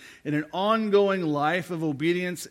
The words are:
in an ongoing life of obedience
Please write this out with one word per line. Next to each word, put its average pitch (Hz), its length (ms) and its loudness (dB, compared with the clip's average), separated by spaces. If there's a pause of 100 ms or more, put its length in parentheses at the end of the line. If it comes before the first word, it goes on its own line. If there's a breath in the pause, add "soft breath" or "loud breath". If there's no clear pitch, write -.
(240 loud breath)
in 147 120 -2
an 151 180 -2
ongoing 202 680 2
life 156 480 0
of 165 120 -4
obedience 170 680 -2